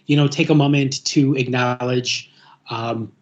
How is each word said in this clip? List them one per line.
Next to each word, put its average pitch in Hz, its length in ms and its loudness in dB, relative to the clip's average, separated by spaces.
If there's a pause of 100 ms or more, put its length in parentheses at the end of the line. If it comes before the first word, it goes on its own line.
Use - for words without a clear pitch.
you 147 120 2
know, 147 120 4
take 160 220 0
a 156 40 6
moment 139 520 2
to 143 300 2
acknowledge, 123 920 -2 (380)
um, 113 420 -6 (120)